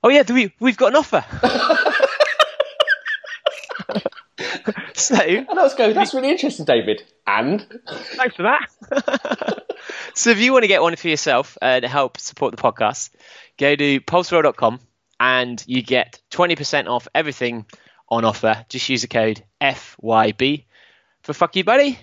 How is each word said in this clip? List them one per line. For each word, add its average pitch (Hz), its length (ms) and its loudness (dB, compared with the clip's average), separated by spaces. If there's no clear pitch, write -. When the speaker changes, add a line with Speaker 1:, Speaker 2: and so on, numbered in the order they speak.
Speaker 1:
Oh 226 60 6
yeah, 277 160 6
do 220 100 -2
we, 233 240 2
we've 240 180 0
got 247 120 4
an 247 80 2
offer. 233 280 0
<laughs> - 500 0
So - 220 0
Speaker 2:
And 190 380 2
let's 277 200 2
go, 220 180 2
"That's - 220 0
really 262 160 0
interesting, 302 340 -2
David." 107 380 0
And? 123 400 -2
Speaker 1:
Thanks 254 200 -2
for 175 80 -8
that. - 1200 -4
<laughs> - 40 -16
So - 160 0
if 208 80 4
you 247 140 2
wanna 226 160 4
get 190 120 4
one 165 160 2
for - 120 -6
yourself, 143 520 -2
uh, 127 200 2
to 120 80 -6
help 135 300 -2
support - 380 -6
the - 60 -8
podcast, 117 480 -2
go 143 180 2
to 143 240 2
pulse 175 320 -2
roll 165 100 4
dot 147 140 2
com 120 240 0
and 123 460 0
you 127 160 -2
get 123 380 -2
twenty 175 260 0
percent 147 320 -4
off 120 260 -4
everything 123 520 -4
on 117 160 0
offer. 110 440 0
Just - 200 -8
use 127 140 -2
the 123 60 -8
code 110 340 -2
F - 400 -4
Y 110 320 2
B 143 320 -2
for 151 120 -10
Fuck 170 220 0
You 185 80 0
Buddy 262 380 2